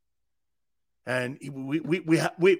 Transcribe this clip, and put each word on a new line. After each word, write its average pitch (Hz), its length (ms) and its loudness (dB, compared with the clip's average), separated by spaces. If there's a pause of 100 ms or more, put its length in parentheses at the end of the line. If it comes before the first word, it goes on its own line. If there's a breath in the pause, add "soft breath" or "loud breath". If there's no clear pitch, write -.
(1080)
And 127 340 -4
he, 139 80 -12
we, 135 320 -4
we, 165 200 -2
we, 160 180 2
ha-, 160 200 0
we, 175 220 6